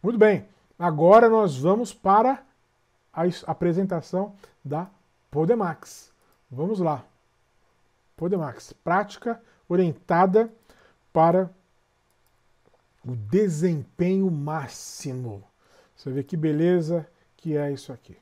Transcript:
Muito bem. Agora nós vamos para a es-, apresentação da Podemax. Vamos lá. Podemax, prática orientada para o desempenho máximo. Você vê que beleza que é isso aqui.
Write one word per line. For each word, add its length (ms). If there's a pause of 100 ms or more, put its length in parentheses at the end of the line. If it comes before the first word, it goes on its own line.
Muito 160
bem. 300 (280)
Agora 520
nós 280
vamos 360
para 500 (720)
a 120
es-, 220
apresentação 880 (280)
da 260 (420)
Podemax. 800 (400)
Vamos 300
lá. 240 (1080)
Podemax, 580
prática 680 (300)
orientada 840 (640)
para 380 (1500)
o 100
desempenho 1160
máximo. 1120 (520)
Você 140
vê 140
que 120
beleza 680 (300)
que 200
é 160
isso 220
aqui. 280